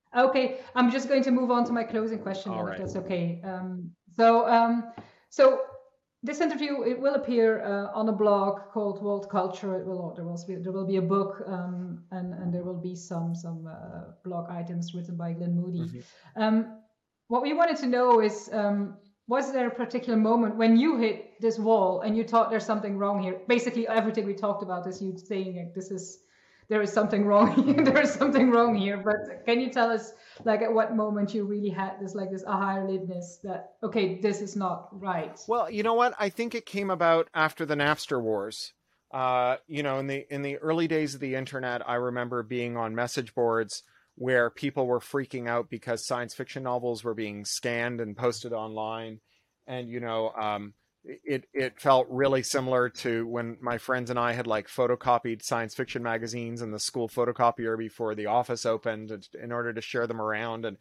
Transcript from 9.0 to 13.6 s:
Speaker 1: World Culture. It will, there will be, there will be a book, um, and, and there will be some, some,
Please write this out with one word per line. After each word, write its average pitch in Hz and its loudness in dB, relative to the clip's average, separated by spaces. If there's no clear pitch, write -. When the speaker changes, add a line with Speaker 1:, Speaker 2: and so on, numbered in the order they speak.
Speaker 1:
World 202 -2
Culture. 185 -2
It 180 -10
will, 180 -6
there 175 -10
will 170 -6
be, 185 -6
there 180 -6
will 190 -4
be 196 0
a 185 2
book, 190 0
um, 180 -8
and, 180 -6
and 175 -4
there 175 -4
will 175 -6
be 180 -8
some, 170 -6
some, 165 -10